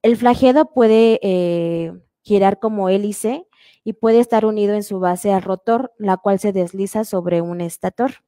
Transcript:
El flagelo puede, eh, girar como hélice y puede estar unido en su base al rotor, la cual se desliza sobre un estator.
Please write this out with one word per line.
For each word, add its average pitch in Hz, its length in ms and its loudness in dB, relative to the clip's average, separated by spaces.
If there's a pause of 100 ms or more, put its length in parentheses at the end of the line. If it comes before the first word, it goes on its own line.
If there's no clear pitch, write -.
El 233 140 4
flagelo 254 560 2
puede, 226 500 4
eh, 170 680 -2 (300)
girar 202 380 2
como 208 300 -2
hélice 214 580 -4 (340)
y 220 120 -8
puede 226 260 2
estar 226 240 0
unido 208 300 0
en 208 100 -4
su 190 160 -8
base 180 320 -2
al 190 100 0
rotor, 226 560 -4
la 190 180 0
cual 196 220 0
se 208 140 -2
desliza 190 520 -4
sobre 175 360 -2
un 175 200 -8
estator. 185 680 -6